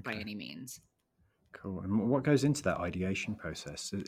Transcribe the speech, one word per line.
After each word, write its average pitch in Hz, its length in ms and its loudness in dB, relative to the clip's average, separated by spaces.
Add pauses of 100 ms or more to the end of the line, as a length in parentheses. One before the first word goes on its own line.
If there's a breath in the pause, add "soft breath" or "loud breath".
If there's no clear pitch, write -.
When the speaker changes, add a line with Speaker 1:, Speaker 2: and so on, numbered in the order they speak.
Speaker 1:
by 120 80 -4
Speaker 2:
Okay. 107 100 -4
Speaker 1:
any 104 140 -6
means. 82 440 -12 (720)
Speaker 2:
Cool. 92 300 -6
And 92 100 -2
wh-, 110 160 4
what 131 160 4
goes 139 200 6
into - 200 4
that 87 140 2
ideation 90 560 -2
process? - 600 -8
Uh, 101 140 -2